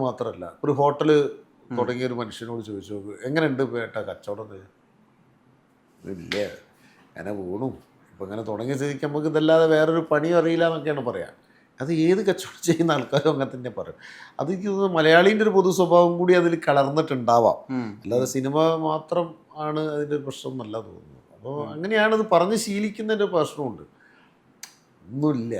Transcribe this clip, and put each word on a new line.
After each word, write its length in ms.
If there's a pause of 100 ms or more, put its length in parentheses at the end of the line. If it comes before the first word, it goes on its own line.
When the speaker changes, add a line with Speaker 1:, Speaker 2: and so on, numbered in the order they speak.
Speaker 1:
മാത്രമല്ല, 380 (180)
ഒരു 160
ഹോട്ടൽ 320
Speaker 2:
ഉം. 640
Speaker 1:
തുടങ്ങിയ 320
ഒരു 100
മനുഷ്യനോട് 480
ചോദിച്ചു 280
നോക്ക്, 180 (140)
"എങ്ങനെയുണ്ട് 360
ഇപ്പം 200
ഏട്ടാ 260
കച്ചവടം?" 460
എന്ന്. 120 (1500)
"ഇല്ല, 200 (800)
അങ്ങനെ 260
പോണു. 300 (420)
ഇപ്പം 160
ഇങ്ങനെ 220
തുടങ്ങിയ 300
സ്ഥിതിക്ക് 280
നമുക്ക് 240
ഇതല്ലാതെ 340 (100)
വേറൊരു 360
പണിയും 300
അറിയില്ല" 280
എന്നൊക്കെയാണ് 400
പറയാ. 200 (500)
അത് 120 (160)
ഏത് 200
കച്ചവടം 400
ചെയ്യുന്ന 300
ആൾക്കാരും 360
അങ്ങനെ 220
തന്നെ 220
പറയും. 200 (420)
അത് 140
എനിക്ക് 180
തോന്നുന്നു 260
മലയാളീൻ്റെ 500
ഒരു 100
പൊതു 220
സ്വഭാവം 400
കൂടി 220
അതിൽ 120 (140)
കലർന്നിട്ടുണ്ടാവാം. 920 (200)
Speaker 2:
ഉം. 120 (140)
Speaker 1:
അല്ലാതെ 240
Speaker 2:
ഉം. 80
Speaker 1:
സിനിമ 200 (340)
മാത്രം 360 (400)
ആണ് 180 (120)
അതിൻ്റെ 220
ഒരു 100
പ്രശ്നം 280
എന്നല്ല 200 (140)
തോന്നുന്നു. 300 (160)
അപ്പോൾ 280
Speaker 2:
ഉം. 100
Speaker 1:
അങ്ങനെയാണത് 520 (100)
പറഞ്ഞ് 320
ശീലിക്കുന്നതിൻ്റെ 680
പ്രശ്നമുണ്ട്. 480 (1200)
ഒന്നുമില്ല. 540